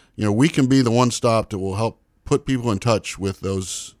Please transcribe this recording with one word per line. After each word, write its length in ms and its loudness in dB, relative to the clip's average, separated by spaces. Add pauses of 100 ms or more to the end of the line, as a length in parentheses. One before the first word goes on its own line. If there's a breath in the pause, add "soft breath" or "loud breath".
(160 loud breath)
you 80 -2
know, 80 2
we 160 4
can 180 2
be 160 4
the 80 2
one 220 4
stop 380 0
that 80 -6
will 180 -4
help 240 -4 (240)
put 220 -2
people 260 -2
in 80 0
touch 380 -2
with 220 -6
those 600 -8